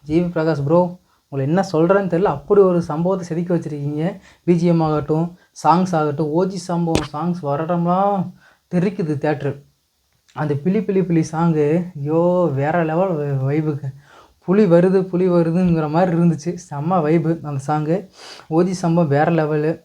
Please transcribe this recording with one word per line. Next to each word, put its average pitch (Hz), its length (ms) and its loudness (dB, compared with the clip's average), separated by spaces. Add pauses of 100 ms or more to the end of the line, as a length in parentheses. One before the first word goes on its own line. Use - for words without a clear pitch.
ஜி 151 120 -4
வி 175 120 2
பிரகாஷ் 160 340 0
ப்ரோ, 160 160 4 (520)
உங்களை 135 160 -4
என்ன 170 160 2
சொல்றேன்னு 180 480 2
தெரியல, 175 200 0
அப்படி 202 300 2
ஒரு 180 200 4
சம்பவத்தை 170 440 -2
செதுக்கி 175 280 -4
வச்சிருக்கீங்க. 147 500 -4 (400)
பி 170 120 2
ஜி 170 120 2
எம் 165 160 4
ஆகட்டும், 156 420 0 (320)
சாங்ஸ் 180 380 2
ஆகட்டும், 151 340 0
ஓ 170 160 0
ஜி 190 120 -6
சம்பவம் 170 540 -2
சாங்ஸ் 175 300 -4
வர 143 220 -2
இடம்லாம் 180 600 0 (480)
தெரிக்குது 180 460 -2
தியேட்டர். 143 380 -4 (800)
அந்த 147 200 -4
பிலி 190 260 0
பிலி 190 220 0
பிலி 170 200 0
சாங்கு, 156 440 0 (280)
ஐயோ, 151 280 0 (300)
வேற 151 300 0
லெவல் 170 320 -2
வை-, 143 280 -4
வைபுக்கு. 143 460 -2 (580)
புலி 208 180 4
வருது, 180 360 4
புலி 185 280 -2
வருதுங்கிற 170 600 2
மாதிரி 175 220 2
இருந்துச்சு, 170 420 0 (100)
செம்ம 156 380 -2
வைபு 156 300 2 (120)
அந்த 143 180 -6
சாங்கு. 151 360 -2 (500)
ஓ 160 160 2
ஜி 185 100 0
சம்பவம் 170 360 2
வேற 160 220 2
லெவலு. 156 400 0 (120)